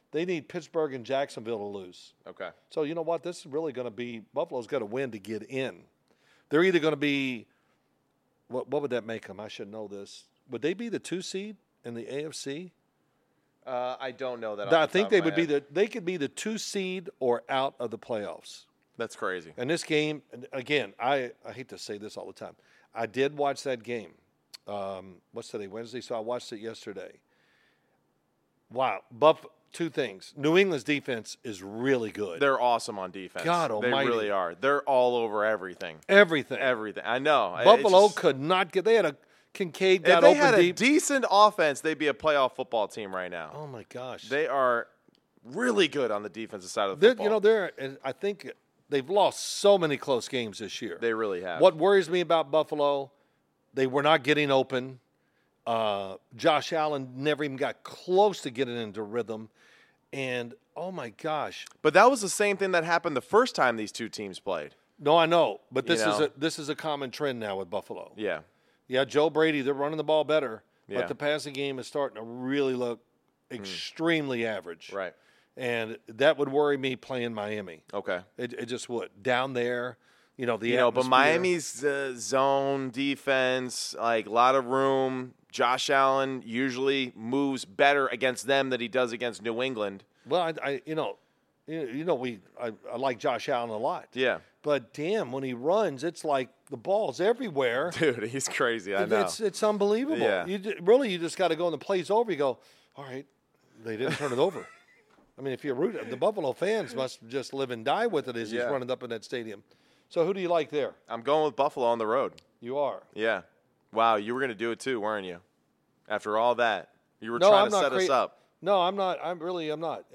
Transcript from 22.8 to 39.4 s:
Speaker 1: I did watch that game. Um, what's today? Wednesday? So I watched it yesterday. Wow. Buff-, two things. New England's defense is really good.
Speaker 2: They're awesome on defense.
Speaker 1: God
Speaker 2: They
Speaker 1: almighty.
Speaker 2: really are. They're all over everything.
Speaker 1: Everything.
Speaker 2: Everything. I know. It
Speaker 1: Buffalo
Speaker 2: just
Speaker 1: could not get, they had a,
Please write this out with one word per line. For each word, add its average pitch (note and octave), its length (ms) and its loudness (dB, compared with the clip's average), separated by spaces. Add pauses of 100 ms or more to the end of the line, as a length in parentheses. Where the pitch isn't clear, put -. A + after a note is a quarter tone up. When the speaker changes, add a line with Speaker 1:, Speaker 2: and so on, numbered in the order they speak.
Speaker 1:
I A2+ 100 -4
did C3+ 320 0
watch C#3 280 -2
that B2+ 180 -4
game. G#2+ 300 -8 (540)
Um, G2 500 -8 (160)
what's A#2 160 -12
today? G#2 180 -8
Wednesday? A2+ 340 -12
So A#2+ 140 -10
I A2+ 60 -4
watched A#2+ 340 -6
it G#2 60 -14
yesterday. G#2 500 -12 (1600)
Wow. A2+ 300 -2 (100)
Buff-, D3 360 2 (260)
two E3 180 -6
things. G#2 460 -6
New D3+ 200 2
England's F3+ 280 2
defense C3+ 600 -4
is G2+ 180 -10
really A2+ 480 0
good. F#2 300 -6
Speaker 2:
They're C3+ 200 2
awesome A#2 380 0
on F#2 120 -6
defense. F#2 340 -10
Speaker 1:
God E3 260 0
Speaker 2:
They A2 40 -2
Speaker 1:
almighty. B2 340 0
Speaker 2:
really A2 220 0
are. F2+ 240 0
They're C3+ 280 0
all B2 340 4
over G#2+ 280 0
everything. F2+ 540 -4 (100)
Speaker 1:
Everything. E3 500 4
Speaker 2:
Everything. A2 480 -2
I A#2+ 120 0
know. C3 380 2
It G#2+ 80 -2
Speaker 1:
Buffalo G3 420 10
Speaker 2:
just G3+ 100 -4
Speaker 1:
could C#3 240 2
not F3+ 320 0
get, F#3 120 -2
they A3 100 4
had G3+ 120 4
a, C#3+ 100 -4 (360)